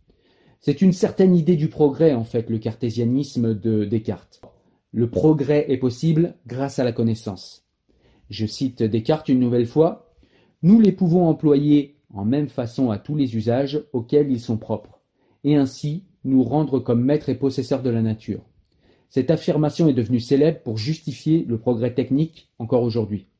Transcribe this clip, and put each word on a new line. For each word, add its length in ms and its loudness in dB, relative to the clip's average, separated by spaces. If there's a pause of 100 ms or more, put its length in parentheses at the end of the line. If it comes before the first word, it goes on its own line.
(600)
C'est 220 -2
une 120 6
certaine 420 2
idée 200 4
du 140 0
progrès, 440 2
en 120 -2
fait, 240 -6
le 100 -2
cartésianisme 960 -2
de 300 0
Descartes. 560 -6 (500)
Le 180 0
progrès 600 2
est 80 0
possible 580 0 (120)
grâce 320 -6
à 40 0
la 100 -2
connaissance. 720 -6 (640)
Je 160 -6
cite 380 -6
Descartes 460 -2
une 100 2
nouvelle 280 0
fois. « 460 0 (500)
Nous 160 8
les 120 6
pouvons 360 2
employer 720 2 (140)
en 140 -8
même 240 0
façon 400 -4
à 80 -2
tous 180 -8
les 220 -2
usages 460 -2 (100)
auxquels 380 0
ils 80 -2
sont 180 -4
propres, 420 -8 (440)
et 120 2
ainsi 500 -2 (180)
nous 200 2
rendre 360 0
comme 260 0
maîtres 240 0
et 60 0
possesseurs 480 -4
de 80 -2
la 100 0
nature. » 400 -4 (680)
Cette 200 -2
affirmation 580 0
est 60 4
devenue 260 0
célèbre 440 0
pour 160 -6
justifier 680 -4
le 120 -4
progrès 340 -2
technique 640 -4
encore 240 -2
aujourd'hui. 460 -4 (120)